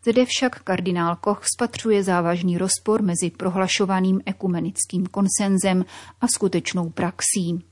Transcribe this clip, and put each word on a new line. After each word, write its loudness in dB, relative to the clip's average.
Zde 6
však -2
kardinál 0
Koch -2
spatřuje 0
závažný 0
rozpor 0
mezi 0
prohlašovaným 2
ekumenickým -2
konsenzem 2
a 0
skutečnou 0
praxí. -2